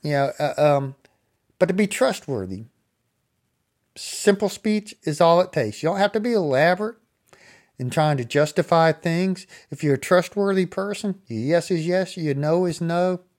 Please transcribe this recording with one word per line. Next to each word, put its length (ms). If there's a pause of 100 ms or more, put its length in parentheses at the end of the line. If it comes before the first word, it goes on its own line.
you 100
know, 260
uh, 180
um, 400 (600)
but 80
to 80
be 120
trustworthy, 760 (1300)
simple 520
speech 460 (100)
is 160
all 200
it 120
takes. 300
You 60
don't 100
have 140
to 80
be 120
elaborate 640 (800)
in 120
trying 260
to 80
justify 680
things. 540 (240)
If 120
you're 120
a 40
trustworthy 680
person, 600
your 140
yes 300
is 160
yes, 300
your 180
no 320
is 140
no. 400 (180)